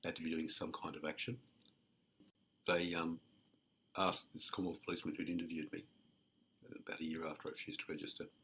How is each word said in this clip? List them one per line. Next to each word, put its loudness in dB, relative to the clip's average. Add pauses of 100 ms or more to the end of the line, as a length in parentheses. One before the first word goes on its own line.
They 0
had -2
to -6
be 0
doing 2
some -2
kind -4
of -8
action. -2 (1300)
They, 6
um, 2 (760)
asked 4 (100)
this -6
Commonwealth 0
policeman 0
who'd 0
interviewed 0
me -6 (1000)
about -4
a -2
year -2
after -4
I -4
refused -6
to -4
register. -4 (200)